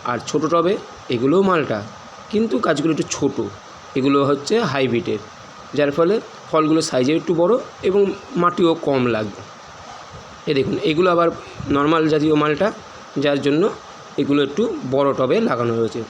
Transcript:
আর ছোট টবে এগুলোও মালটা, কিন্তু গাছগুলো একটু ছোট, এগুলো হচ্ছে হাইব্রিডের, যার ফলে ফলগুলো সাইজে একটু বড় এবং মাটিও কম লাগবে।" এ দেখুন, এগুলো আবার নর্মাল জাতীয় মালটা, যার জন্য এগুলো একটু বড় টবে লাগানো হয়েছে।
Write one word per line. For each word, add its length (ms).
আর 220
ছোট 200
টবে 300
এগুলোও 340
মালটা, 400
কিন্তু 280
গাছগুলো 340
একটু 180
ছোট, 300
এগুলো 300
হচ্ছে 360
হাইব্রিডের, 580
যার 160
ফলে 300
ফলগুলো 300
সাইজে 360
একটু 180
বড় 220
এবং 300
মাটিও 380
কম 320
লাগবে।" 460
এ 40
দেখুন, 280
এগুলো 280
আবার 180
নর্মাল 380
জাতীয় 260
মালটা, 380
যার 240
জন্য 280
এগুলো 260
একটু 340
বড় 240
টবে 260
লাগানো 340
হয়েছে। 360